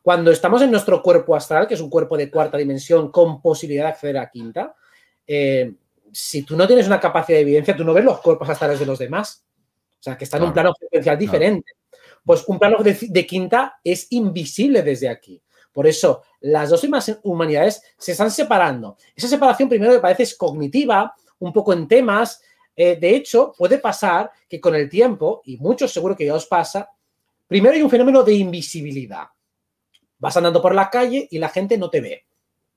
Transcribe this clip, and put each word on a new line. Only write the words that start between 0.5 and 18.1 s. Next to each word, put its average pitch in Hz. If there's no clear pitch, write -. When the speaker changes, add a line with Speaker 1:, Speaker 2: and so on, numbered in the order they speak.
Speaker 1:
en 269
nuestro 185
cuerpo 170
astral, 156
que 165
es 156
un 151
cuerpo 156
de 143
cuarta 151
dimensión 143
con 165
posibilidad 156
de 160
acceder 143
a 123
quinta, 123
eh, 135
si -
tú 151
no 185
tienes 233
una 196
capacidad 165
de 151
evidencia, 143
tú 151
no 160
ves 185
los 262
cuerpos 165
astrales 147
de 143
los 135
demás. 160
O -
sea, 127
que 139
está 147
en 165
un 170
Speaker 2:
Claro. 160
Speaker 1:
plano 165
frecuencial 147
Speaker 2:
Claro. 202
Speaker 1:
diferente. 175
Pues 170
un 185
plano 214
de, 202
de 208
quinta 185
es 180
invisible 208
desde 135
aquí. 104
Por 143
eso, 156
las 147
dos 170
mismas 269
humanidades 165
se -